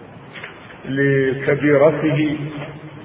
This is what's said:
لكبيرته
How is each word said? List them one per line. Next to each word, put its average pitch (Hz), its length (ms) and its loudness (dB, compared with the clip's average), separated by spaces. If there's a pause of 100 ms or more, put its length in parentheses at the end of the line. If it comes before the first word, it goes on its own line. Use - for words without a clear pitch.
(840)
لكبيرته 139 1500 2 (680)